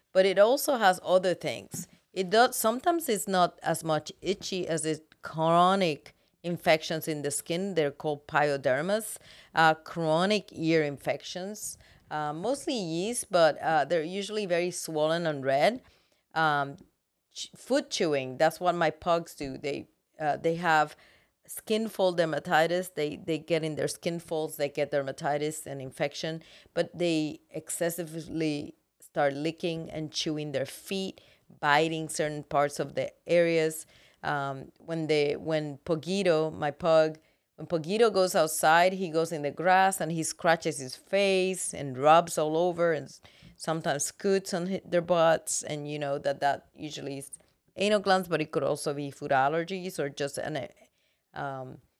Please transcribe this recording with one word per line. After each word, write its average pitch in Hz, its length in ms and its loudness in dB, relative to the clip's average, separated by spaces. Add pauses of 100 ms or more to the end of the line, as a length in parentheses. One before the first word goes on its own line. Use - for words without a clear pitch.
(120)
but 190 140 4
it 190 140 4
also 262 380 4
has 190 260 6
other 180 320 2
things. - 520 -8 (260)
It 185 180 -2
does, 247 240 6
sometimes 320 520 0
it's 208 200 -2
not 180 340 2
as - 220 -2
much 156 280 -2 (120)
itchy 180 440 -4
as 156 200 -4
it 156 340 -8
chronic 170 920 2 (260)
infections 165 680 0
in 151 140 -4
the 143 80 -4
skin. 180 460 -4
They're 147 160 0
called 147 340 -6
pyodermas, 147 920 -2 (360)
uh, 160 220 6
chronic 170 800 0
ear 160 280 2
infections, 156 960 -8 (320)
uh, 151 220 -6
mostly 254 440 -4
yeast, 185 540 -4
but, 165 320 4
uh, 151 240 2
they're 170 160 0
usually 196 460 -6
very 175 240 0
swollen 160 560 -2
and 143 160 -4
red. 147 400 2 (500)
Um, 147 440 0 (560)
ch-, - 220 -12
foot 277 340 -2
chewing, 135 480 -2
that's 160 220 2
what 180 160 2
my 165 140 2
pugs 170 460 -2
do. 135 220 -8
They, 143 320 -6 (280)
uh, 147 200 -2
they 165 180 0
have 160 400 2 (500)
skin 220 440 -4
fold 185 300 0
dermatitis. 165 760 2
They, 151 240 -4
they 160 220 -4
get 160 240 -2
in 156 120 -4
their 151 120 -2
skin 170 320 -6
folds, 156 360 -6
they 143 140 -2
get 143 220 -2
dermatitis 147 760 -4
and 139 160 -10
infection, 156 600 -6 (320)
but 170 240 -4
they 160 420 0 (100)
excessively 160 1300 -6 (260)
start 143 320 0
licking 160 560 -4
and 156 220 -8
chewing 151 400 -4
their 139 160 -2
feet, - 520 -8 (400)
biting 160 480 2
certain 151 360 -4
parts 147 360 0
of 143 140 -6
the - 180 -4 (160)
areas. 165 600 2 (360)
Um, 139 560 -4
when 165 280 -4
they, 147 280 2
when 151 500 -4
Poguito, 160 680 0
my 151 180 -4
pug, 160 460 4 (380)
when 156 120 -14
Poguito 196 440 2
goes 185 240 2
outside, 170 580 4
he 185 160 -4
goes 165 220 0
in 156 100 -4
the 143 100 -2
grass 185 500 2
and 160 100 -2
he 160 120 -2
scratches 165 560 0
his 131 160 -10
face 190 800 0
and 135 240 -8
rubs 160 400 6
all 156 200 0
over 170 360 2
and 139 140 -4
s-, - 140 -20 (340)
sometimes 156 500 -4
scoots 196 480 -2
on 175 140 -4
hi-, 190 180 -4
their 175 160 0
butts. 165 600 2
And 147 260 -8
you 151 100 -6
know 143 200 -4
that 139 220 -4
that 139 340 0
usually 139 440 -10
is - 120 -16 (440)
anal 208 240 2
glands, 190 280 2
but 160 140 0
it 156 100 -4
could 147 120 0
also 143 300 -2
be 143 180 -6
food 143 200 -8
allergies 170 680 0
or 143 100 -4
just 143 280 -6
an, 156 200 -6
uh, - 800 -16
um, 135 380 -10 (220)